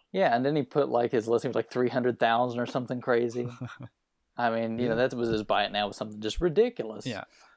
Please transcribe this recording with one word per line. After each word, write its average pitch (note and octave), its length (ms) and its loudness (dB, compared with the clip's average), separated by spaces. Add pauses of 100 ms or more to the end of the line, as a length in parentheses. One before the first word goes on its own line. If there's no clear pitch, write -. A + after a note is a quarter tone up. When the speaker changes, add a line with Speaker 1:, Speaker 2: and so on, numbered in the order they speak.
(120)
Speaker 1:
Yeah, F#3+ 240 2
and B2+ 100 2
then D3 80 2
he D3 80 2
put, C#3 260 0
like, A#2+ 220 2
his A2+ 160 2
listing A#2 220 2
was, A2 80 -2
like, A2+ 140 -2
three B2 180 2
hundred B2 320 0
thousand A#2+ 400 2
or A#2 60 -2
something B2+ 340 -4
crazy. A#2+ 480 0
Speaker 2:
<laughs> - 880 -16
Speaker 1:
I A#2+ 140 2
mean, A2+ 280 -2
you B2 100 0
know, A2+ 80 2
Speaker 3:
Yeah. B2+ 120 4
Speaker 1:
that B2+ 80 -8
was A#2+ 140 0
his A2 120 0
buy G2+ 220 2
it G2 80 -4
now G#2 160 0
with G2 80 -10
something G#2+ 240 -8
just A2 200 -4
ridiculous. E3 640 0
Speaker 2:
Yeah. A2+ 180 -6 (320)